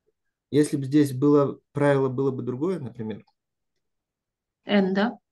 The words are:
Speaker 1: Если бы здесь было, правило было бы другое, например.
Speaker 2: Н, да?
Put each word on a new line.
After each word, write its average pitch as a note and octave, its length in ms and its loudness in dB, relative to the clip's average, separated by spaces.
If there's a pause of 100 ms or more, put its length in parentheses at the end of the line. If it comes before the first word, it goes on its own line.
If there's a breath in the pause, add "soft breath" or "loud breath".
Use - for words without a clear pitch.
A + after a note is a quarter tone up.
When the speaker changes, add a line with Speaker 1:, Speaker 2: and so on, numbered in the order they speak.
(520)
Speaker 1:
Если D3 240 2
бы C3+ 80 -4
здесь C3+ 300 2
было, C#3+ 440 2 (140)
правило C#3 380 2
было C3+ 200 -2
бы B2 120 -6
другое, C#3 360 -6
например. A2 460 -12 (1400)
Speaker 2:
Н, F#3+ 280 2
да? G#3 240 -2 (140)